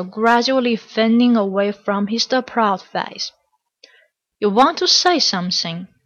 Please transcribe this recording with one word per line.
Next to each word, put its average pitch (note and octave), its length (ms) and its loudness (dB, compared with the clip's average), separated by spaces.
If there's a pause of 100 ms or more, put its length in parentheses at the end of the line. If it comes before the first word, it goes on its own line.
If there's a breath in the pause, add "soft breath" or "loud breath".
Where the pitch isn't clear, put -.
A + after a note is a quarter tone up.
(120)
gradually A#3+ 640 2
fading A#3 600 2
away G3+ 360 0
from G3+ 340 -4
his A3 220 -4 (180)
proud G#3 380 -2
face. - 480 -8 (1080 soft breath)
You G#3 120 0
want C#4 260 2
to F4+ 100 -2
say F4 300 2
something, F3+ 720 -4 (180)